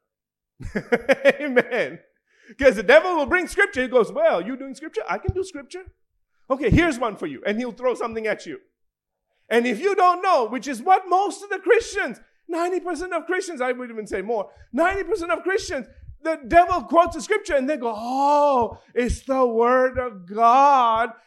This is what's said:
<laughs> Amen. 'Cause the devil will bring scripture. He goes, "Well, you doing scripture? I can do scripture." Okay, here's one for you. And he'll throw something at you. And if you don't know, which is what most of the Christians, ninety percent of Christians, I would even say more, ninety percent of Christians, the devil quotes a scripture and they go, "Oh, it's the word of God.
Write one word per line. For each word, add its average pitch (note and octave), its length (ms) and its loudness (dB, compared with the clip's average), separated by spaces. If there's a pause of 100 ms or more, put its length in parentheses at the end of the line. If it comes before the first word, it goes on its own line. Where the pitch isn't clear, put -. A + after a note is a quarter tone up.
(600)
<laughs> - 160 -10
Amen. A#3+ 1200 0 (580)
'Cause C4 180 6
the A3 60 -6
devil D#4+ 320 6
will D4 120 0
bring E4+ 200 0
scripture. F#4+ 360 0
He B3+ 60 -2
goes, G#3+ 220 2
"Well, A#3+ 340 0
you B3+ 120 -8
doing C4+ 180 -14
scripture? E4 340 -10
I F3+ 100 -4
can - 160 -6
do F#4 100 -4
scripture." - 400 -16 (680)
Okay, C4 200 0
here's D#4 280 4
one A3 180 -4
for F#3+ 100 -8
you. C#3 180 -10
And G#3+ 140 -2
he'll B3 140 -6
throw B3 220 -2
something A3+ 320 -6
at G#3+ 200 -6
you. D3 120 -12 (920)
And A#3 160 2
if A#3+ 140 -2
you G4 140 0
don't F4+ 280 4
know, E4 240 2
which A3 200 -8
is B3 160 -8
what F#4+ 260 2
most F4+ 340 0
of G4+ 80 -12
the F#4+ 80 -4
Christians, F#4+ 600 0 (280)
ninety F4 320 -2
percent F4 320 -8
of E4 140 -6
Christians, F4+ 340 -6
I B3+ 120 -2
would B3 180 -8
even A3 160 -12
say G3+ 160 -6
more, G#3+ 280 -6 (220)
ninety F#4 320 0
percent E4+ 260 -4
of E4 120 -2
Christians, F4 440 -4 (360)
the D#4+ 260 -4
devil F4 340 4
quotes E4+ 340 2
a D#4 40 -10
scripture G4 340 -4
and C4 140 0
they D4+ 80 -2
go, A#3 180 -6
"Oh, C4 840 0 (140)
it's A#3+ 280 -2
the C4 240 0
word B3 520 2
of G#3+ 280 -8
God. A#3 840 4 (140)